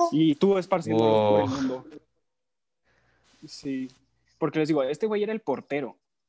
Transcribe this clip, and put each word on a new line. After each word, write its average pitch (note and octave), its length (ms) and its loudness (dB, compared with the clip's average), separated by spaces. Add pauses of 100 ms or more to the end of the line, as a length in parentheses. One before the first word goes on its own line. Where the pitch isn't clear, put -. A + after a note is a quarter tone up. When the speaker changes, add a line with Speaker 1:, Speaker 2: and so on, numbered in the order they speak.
(140)
Speaker 1:
Y D3+ 220 4
tú G3 220 2
esparciéndolos A2 760 2
por G#2 100 4
el G#2 80 0
Speaker 2:
Wow. - 80 -6
Speaker 1:
mundo. C3 280 -4 (1600)
Sí, C3 420 -8 (500)
porque D#3 220 -2
les D#3 100 0
digo, D3 140 2
este D3 240 -4
güey G#3+ 160 -2
era G#3+ 100 -4
el A3 80 -8
portero, C3 560 -6 (320)